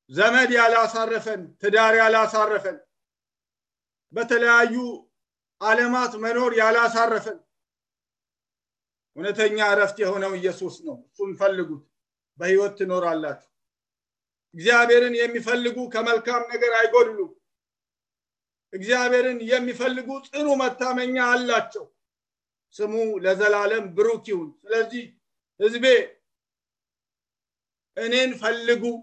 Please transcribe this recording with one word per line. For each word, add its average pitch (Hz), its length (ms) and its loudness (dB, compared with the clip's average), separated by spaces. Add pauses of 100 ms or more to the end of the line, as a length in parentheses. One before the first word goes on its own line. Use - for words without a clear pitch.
(100)
ዘመድ 233 420 2
ያላሳረፈን፣ 226 920 0 (140)
ትዳር 220 380 2
ያላሳረፈን፣ 220 840 2 (1300)
በተለያዩ 233 600 2 (840)
ዓለማት 240 560 0
መኖር 233 400 -2
ያላሳረፈን፣ 226 840 2 (1800)
እውነተኛ 208 500 -2
እረፍት 202 320 2
የሆነው 196 360 -4
ኢየሱስ 180 460 -6
ነው። 165 200 -14
እሱን - 340 -10
ፈልጉት፣ 180 480 -2 (560)
በህይወት 196 360 0
ትኖራላችሁ። 170 720 -4 (1080)
እግዚአብሔርን 240 600 4
የሚፈልጉ 240 640 -2 (120)
ከመልካም 233 600 -2
ነገር 240 260 -2
አይጎድሉም። 226 560 2 (1400)
እግዚአብሔርን 247 680 0
የሚፈልጉ 247 680 -2 (140)
ጽኑ 294 340 -4
መታመኛ 254 600 -2 (100)
አላቸው። 233 580 -2 (920)
ስሙ 208 180 -6 (280)
ለዘላለም 208 720 0
ብሩክ 220 340 0
ይሁን። 175 300 -6
ስለዚህ 226 480 -4 (560)
«ሕዝቤ 233 260 0 (2000)
እኔን 247 400 -2
ፈልጉ» 233 460 -2 (200)